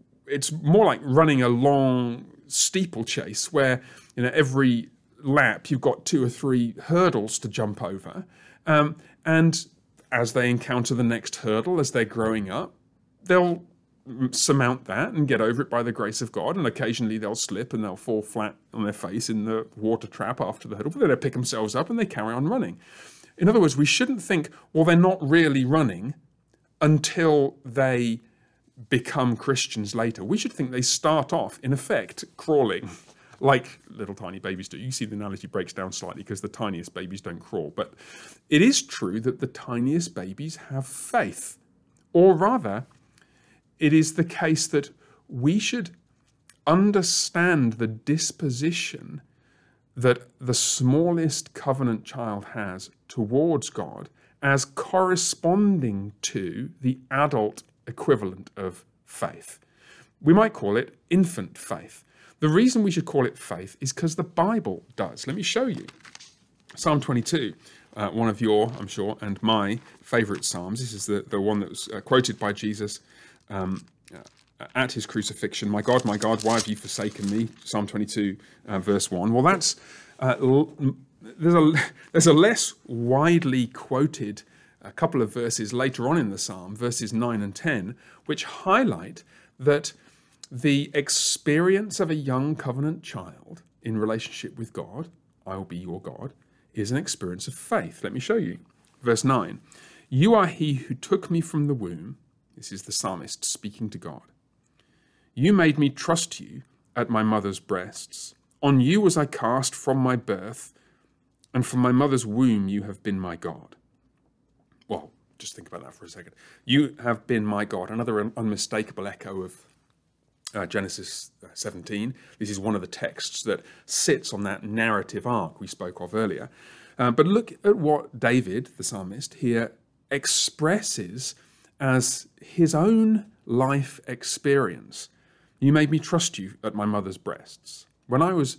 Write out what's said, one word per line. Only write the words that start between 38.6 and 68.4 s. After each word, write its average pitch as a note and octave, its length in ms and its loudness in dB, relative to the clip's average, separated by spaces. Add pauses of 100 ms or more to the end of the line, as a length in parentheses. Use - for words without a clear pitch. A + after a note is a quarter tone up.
is B3+ 220 4
true G2 380 -6
that B2 200 -4
the - 60 -4
tiniest C#3 680 -4
babies G#2 420 -10 (120)
have C3+ 180 -6
faith. - 720 -4 (560)
Or F3+ 240 8
rather, D#3 500 0 (920)
it D3+ 160 6
is D#3 200 6
the E3 100 2
case D#3+ 440 0
that - 220 0 (380)
we C#3 300 2
should A3 320 -4 (760)
understand F3 1080 4
the A2 140 -2
disposition D3 1300 -4 (720)
that B2 340 2 (120)
the B2 140 -2
smallest D#3+ 1000 0
covenant B2+ 500 -2
child G#2+ 520 -8
has G2 360 -10 (180)
towards C3 600 0
God - 400 -10 (320)
as C#3 240 4
corresponding F3 1500 0 (100)
to G2 480 -6 (100)
the B2+ 180 0 (120)
adult C3+ 520 0 (240)
equivalent G2+ 720 -2
of F#2 300 -10 (180)
faith. - 540 -10 (640)
We D3+ 120 6
might G#3+ 220 6
call G#2 240 0
it - 180 -6 (140)
infant E3+ 480 0
faith. - 460 -12 (360)
The D#3 80 2
reason A3 340 4
we G3+ 80 2
should E3+ 140 0
call C3 220 0
it - 100 -6
faith - 440 -12
is C3+ 120 -4
'cause D#3+ 240 -4
the F#3 80 -2
Bible F3 640 -2 (100)
does. - 300 -6
Let C#3 100 -6
me G#3 60 -6
show B3 240 0
you. G3 200 -6 (880)
Psalm D3+ 260 2
twenty-two, B2 540 -2 (400)
uh, G#2 140 -4
one A2+ 220 0
of G#2+ 100 -4